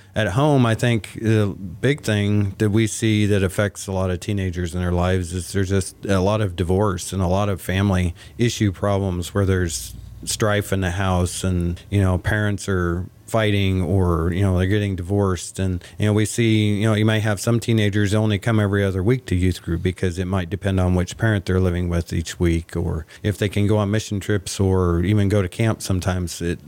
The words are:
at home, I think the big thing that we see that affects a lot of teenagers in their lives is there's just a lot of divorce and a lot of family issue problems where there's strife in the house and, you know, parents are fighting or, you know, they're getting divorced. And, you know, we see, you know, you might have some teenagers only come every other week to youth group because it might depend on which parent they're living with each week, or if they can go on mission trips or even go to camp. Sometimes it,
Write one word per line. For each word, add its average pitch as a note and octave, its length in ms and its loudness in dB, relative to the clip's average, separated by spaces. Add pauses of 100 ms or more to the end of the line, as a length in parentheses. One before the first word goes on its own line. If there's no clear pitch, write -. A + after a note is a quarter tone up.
(160)
at G#2+ 140 0
home, C3+ 360 4
I A2+ 100 2
think A#2 460 -2
the G#2+ 260 4 (340)
big C#3+ 200 0
thing G#2 560 0
that G#2+ 120 2
we A2 180 2
see G#2+ 380 0
that G2+ 180 2
affects G2 440 -2
a G2 40 -4
lot F#2+ 200 0
of F2 80 -2
teenagers F2+ 540 -4
in F2+ 80 -2
their F2 100 -2
lives F2+ 420 0
is F2+ 180 -6
there's G2 180 -2
just G2 260 -2 (100)
a G2 140 2
lot G#2 220 2
of F#2 140 -4
divorce F#2 580 0
and F#2+ 80 -2
a F#2 60 2
lot G2 220 0
of F#2 120 -4
family F2+ 540 0 (220)
issue A2 340 0
problems G2 640 -2
where G2+ 120 2
there's F2+ 480 -2 (300)
strife G#2 500 -2
in F#2+ 80 0
the F#2 100 0
house F2+ 520 0
and, F2 360 -2 (100)
you G2+ 120 2
know, F#2 160 2
parents G#2 520 -2
are F2+ 360 -2 (220)
fighting G2+ 540 2
or, F2 500 2
you F2 100 0
know, G2 160 4
they're F#2 100 2
getting G2+ 280 0
divorced. F#2 600 -2
And, F#2 260 -2 (140)
you G#2 80 0
know, G#2+ 80 4
we G#2+ 120 4
see, G#2+ 500 2
you G2+ 120 -2
know, A2 60 4
you G#2+ 120 2
might A2 180 2
have G#2+ 160 0
some A#2 200 0
teenagers G#2 540 2
only G#2+ 240 2
come A2 220 0
every G2+ 240 2
other F#2+ 180 0
week B2 240 0
to F#2+ 100 -2
youth F2+ 280 0
group E2+ 180 -4
because F#2 380 -2
it F#2+ 60 -4
might F#2 240 -2
depend F#2+ 300 -2
on F#2 140 2
which F2 240 0
parent G#2+ 280 0
they're F#2 140 2
living F2 300 0
with E2+ 240 -2
each - 260 -4
week, E2+ 380 0
or E2+ 300 -4 (160)
if G2+ 160 -2
they G#2 100 0
can G2+ 160 0
go G#2+ 120 2
on G2+ 120 0
mission G#2 300 -4
trips - 400 -4
or F#2 440 2
even G2+ 240 2
go G2+ 140 2
to F2+ 80 -2
camp. A2+ 320 0
Sometimes F2+ 580 -2
it, E2+ 280 -4